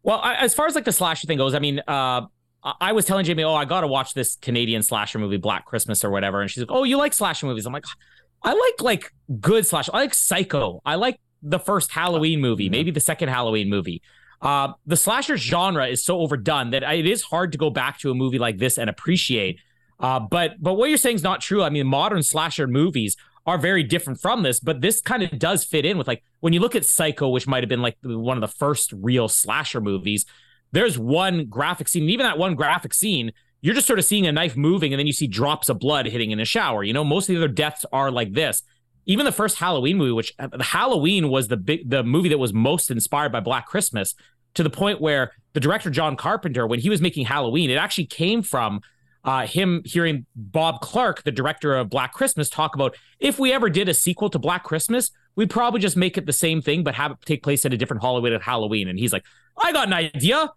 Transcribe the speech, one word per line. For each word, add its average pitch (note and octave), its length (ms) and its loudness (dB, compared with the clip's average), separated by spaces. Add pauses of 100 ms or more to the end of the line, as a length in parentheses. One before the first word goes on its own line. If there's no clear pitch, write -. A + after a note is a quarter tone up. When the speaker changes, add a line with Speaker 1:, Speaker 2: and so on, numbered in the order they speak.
Speaker 1:
Well, G#3 180 2
I, A#3+ 140 0
as - 180 2
far D4+ 140 2
as, D#4+ 80 -2
like, D4+ 100 0
the A3+ 60 2
slasher E3 360 -2
thing D#3 100 -2
goes, C3+ 160 2
I D3 60 0
mean, C#3+ 200 0
uh, C3 420 0 (420)
I, C3+ 160 -6
I F#3+ 140 0
was A3 120 2
telling F#3+ 200 0
Jamie, D#3+ 180 0
"Oh, D#3 100 2
I D3 120 0
gotta E3 220 0
watch C3+ 260 0
this B2+ 240 -2
Canadian A#2 460 0
slasher A2 360 -2
movie, G2+ 180 -2
Black F#2+ 280 -2
Christmas - 380 -2
or G#2 60 -2
whatever," G2 320 -2
and G2 80 -4
she's B2 140 -8
like, - 80 -8
"Oh, C4 120 2
you C4 140 2
like D4 160 2
slasher E3+ 320 -2
movies?" A#2 200 -4
I'm B2 80 -6
like, D3 120 -10 (580)
"I A3 100 2
like, A#4+ 280 2
like, A3+ 320 -2 (260)
good G#3 260 4
slasher. D3 280 -2
I A3+ 60 0
like C#4 140 0
Psycho. - 720 0
I D3 100 0
like A#3 240 0 (220)
the D#3 180 0
first F#3+ 320 0
Halloween D#3+ 500 2
movie, A2+ 240 2
Speaker 2:
Mm-hmm. F#2 60 0
Speaker 1:
maybe D#3 200 2
the D3+ 80 -2
second D#3 300 0
Halloween A2 400 0
movie." F2+ 320 -2 (400)
Uh, C#3 320 0 (120)
the D#3 100 0
slasher B3+ 400 0
genre E3 520 0
is B2+ 160 -2
so F3 160 0
overdone C#3+ 500 0
that C3 140 0
it D#3 240 0
is F#3+ 160 0
hard F3 280 -2
to D3 60 -6
go D3+ 140 2
back C3+ 280 -2
to C#3+ 120 -2
a - 20 0
movie B2+ 240 0
like A2+ 220 0
this B2+ 180 2
and A#2 100 -2
appreciate. G#2 720 0 (400)
Uh, C3 200 0
but, D#3+ 320 0 (100)
but F#3 140 0
what A#3+ 140 2
you're D4+ 100 4
saying A#3+ 160 2
is E3 80 -2
not F#3 180 0
true. G3 220 2
I D3+ 80 2
mean, C#3+ 160 0
modern E3 340 2
slasher D#3 460 0
movies B2+ 500 0 (300)
are F3 100 0
very F3 240 2
different C#3+ 400 -2
from A3 220 0
this, B2+ 160 0
but D3+ 220 -2
this G3+ 200 2
kind A#3+ 220 -2
of D#3 160 -6
does F3 240 0
fit D3+ 240 0
in F#3+ 100 0
with, C#3 100 -2
like, A#2+ 140 -4 (200)
when E3 120 2
you E3+ 60 4
look A3+ 160 0
at F#3 100 0
Psycho, D3+ 440 2
which B2+ 180 0
might C3 160 0
have A#2 60 -6
been, B2 120 0
like, A#2+ 220 -2
one A#2+ 340 -4
of A2+ 40 -2
the G#2+ 140 -2
first - 380 -2
real A2+ 340 2
slasher B2+ 540 -2
movies, G2+ 460 -2 (440)
there's C#3+ 280 2
one D#3+ 460 0
graphic C#3 420 -4
scene, F3 160 0
and D#3 80 2
even A#3+ 120 2
that G3 140 0
one F3+ 160 0
graphic C#3+ 400 0
scene, C#3 380 0 (300)
you're E3+ 120 2
just C4+ 140 2
sort A#3+ 100 4
of F3 80 2
seeing G3+ 220 4
a D#3 40 2
knife D3+ 240 0
moving, D3+ 380 2
and C#3 60 0
then D3 80 0
you C#3+ 60 0
see D#3 120 0
drops B2+ 420 0
of A#2 120 0
blood C3 260 2
hitting A2+ 240 -2
in G#2+ 100 -2
a A2+ 60 0
shower. C3 380 0
You G#2 100 -2
know, C#3+ 100 0
most D#3 240 0
of F#3+ 60 0
the E3+ 80 0
other D3 100 2
deaths D3+ 400 -2
are C3+ 200 0
like A#2 220 -2
this. C3 280 0 (480)
Even A3 160 2
the C4+ 60 2
first G3+ 260 -2
Halloween E3+ 400 0
movie, C#3 140 2
which, A2+ 260 -2
uh, C3 120 -10 (100)
Halloween F3+ 680 2
was C3 180 2
the A#2+ 80 0
big, C3 340 -2
the C3 140 2
movie D3 240 2
that D#3+ 100 4
was B2 160 0
most C3 380 2
inspired C#3 400 -2
by A#2 80 -4
Black A#2+ 260 -2
Christmas, - 480 -4 (400)
to F3 100 0
the D#3 60 2
point G3 300 0
where C#3+ 320 2 (220)
the D3+ 80 0
director, F#3 280 0
John D3+ 280 0
Carpenter, D3 500 -2
when A#2+ 140 0
he B2+ 80 0
was G3+ 120 2
making D#3 260 0
Halloween, C#3 420 0
it B2+ 80 2
actually F3 300 -2
came G3+ 340 0
from, A2 400 -2 (420)
uh, C3 240 0
him F3 380 0
hearing D#3+ 400 0 (100)
Bob D#3 460 -2
Clark, A3+ 420 -2
the D3 80 -2
director C#3 440 -2
of B2 140 -2
Black A#2+ 240 -2
Christmas, C4 360 -2
talk D#3 260 -2
about, C#3 220 -2 (220)
"If C#4 200 0
we C4 140 4
ever A#3 160 2
did F3+ 180 0
a E3+ 60 2
sequel F3+ 360 0
to D#3+ 100 -2
Black E3+ 260 -2
Christmas, A3 460 -2 (240)
we'd G3+ 140 2
probably A#3+ 300 2
just F#3+ 180 0
make F3+ 200 0
it - 80 -4
the C#3+ 80 -2
same D#3+ 280 0
thing, D#3 220 0
but C#3+ 120 -2
have C#3+ 160 -2
it C3+ 140 -14
take D3+ 180 -2
place C#3 220 0
at C3 80 2
a A#2+ 40 -2
different A2 260 -2
holiday A#2+ 320 2
at G2+ 60 -4
Halloween." G#2+ 480 -2
And F#2 100 -4
he's A#2+ 140 0
like, F#2+ 100 -4 (340)
I - 140 2
got C#4 160 0
an G3 60 0
idea. F3 640 0